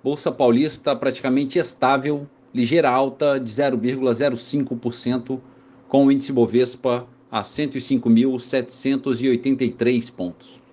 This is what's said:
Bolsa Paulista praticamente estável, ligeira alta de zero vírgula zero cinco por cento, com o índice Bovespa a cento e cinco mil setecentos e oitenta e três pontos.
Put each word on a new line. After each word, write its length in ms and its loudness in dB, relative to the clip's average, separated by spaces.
Bolsa 300 -2
Paulista 600 2
praticamente 640 -2
estável, 680 0
ligeira 360 2
alta 500 0
de 100 -8
zero 280 0
vírgula 360 0
zero 220 0
cinco 400 -4
por 180 -6
cento, 480 -4
com 180 4
o 60 6
índice 220 0
Bovespa 720 0
a 100 -4
cento 360 -6
e 40 -6
cinco 280 0
mil 280 4
setecentos 840 -4
e 60 2
oitenta 340 0
e 60 0
três 400 0
pontos. 520 -12